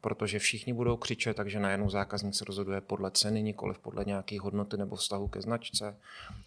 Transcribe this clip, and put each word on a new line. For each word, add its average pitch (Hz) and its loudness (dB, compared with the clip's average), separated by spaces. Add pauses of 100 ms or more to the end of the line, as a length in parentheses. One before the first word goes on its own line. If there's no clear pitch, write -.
protože 107 0
všichni 117 0
budou 120 4
křičet, 117 0
takže 104 0
najednou 98 4
zákazník 101 0
se 104 0
rozhoduje 98 -2
podle 98 -2
ceny, 107 4
nikoliv 101 -2
podle 101 -4
nějaké 101 -2
hodnoty 101 -2
nebo 101 -2
vztahu 101 0
ke 98 -4
značce. 104 -2 (500)